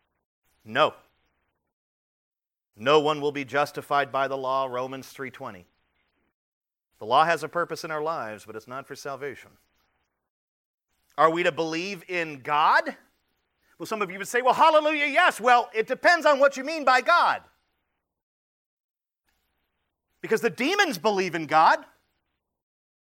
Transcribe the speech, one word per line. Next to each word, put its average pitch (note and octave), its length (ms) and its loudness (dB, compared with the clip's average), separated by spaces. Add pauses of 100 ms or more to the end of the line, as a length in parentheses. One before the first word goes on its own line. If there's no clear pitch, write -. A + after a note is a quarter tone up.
(640)
No. B2 300 0 (1800)
No C3+ 240 4
one D3 220 0
will D3 100 -2
be C#3 140 -8
justified C#3+ 680 -2
by C3+ 160 -2
the C3+ 80 -6
law, C3+ 300 -4
Romans B2+ 440 -8
three C3 200 -14
twenty. G#2+ 380 -18 (1300)
The G#2+ 80 -14
law C3 180 4
has D#3+ 200 0
a D#3 40 -8
purpose E3 360 -6
in D#3+ 80 -10
our D3+ 100 -6
lives, A#2+ 440 -8
but G#2+ 100 -16
it's A2 120 -14
not C3 200 -14
for C#3 80 -16
salvation. C#3 560 -14 (1600)
Are D#3 140 4
we E3+ 140 0
to F3 80 2
believe E3 560 -8
in D#3+ 320 -8
God? F3 580 0 (800)
Well, E3+ 80 -14
some G#3 160 -8
of F#3 80 -4
you F#3+ 80 -12
would G3 100 -10
say, B3 140 -2
"Well, B3+ 140 4
hallelujah, D4+ 500 4
yes." D4+ 340 2
Well, A#3+ 320 4
it A3 140 -4
depends D#4 400 0
on C#4+ 140 4
what C#4 180 4
you C4 60 -8
mean D#4 200 -8
by B3+ 180 4
God. A#3+ 420 0 (2750)
Because G#3 200 -2
the A3+ 80 0
demons D4+ 480 0
believe F#3+ 380 0
in D#3+ 100 -6
God. F3 400 4 (1200)